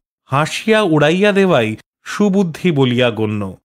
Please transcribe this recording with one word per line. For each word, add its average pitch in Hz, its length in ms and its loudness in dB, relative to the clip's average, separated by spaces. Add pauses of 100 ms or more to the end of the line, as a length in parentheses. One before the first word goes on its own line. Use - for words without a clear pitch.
(260)
হাসিয়া 214 560 -2
উড়াইয়া 170 500 2
দেওয়াই 151 440 2 (280)
সুবুদ্ধি 190 680 -2
বলিয়া 123 400 2
গণ্য। 104 540 -6